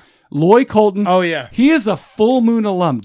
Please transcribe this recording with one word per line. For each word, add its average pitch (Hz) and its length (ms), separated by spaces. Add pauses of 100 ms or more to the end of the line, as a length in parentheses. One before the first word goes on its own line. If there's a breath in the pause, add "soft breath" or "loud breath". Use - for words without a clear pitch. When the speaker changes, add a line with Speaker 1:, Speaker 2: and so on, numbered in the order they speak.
(300 soft breath)
Speaker 1:
Loy 190 340
Colton. 202 420
Speaker 2:
Oh, 185 140
yeah. 165 320
Speaker 1:
He 262 180
is 269 160
a 190 100
Full 240 440
Moon 226 240
alum. 175 400